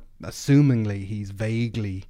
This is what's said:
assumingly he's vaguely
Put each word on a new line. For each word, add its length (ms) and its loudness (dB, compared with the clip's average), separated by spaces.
assumingly 840 2
he's 260 -8
vaguely 800 -4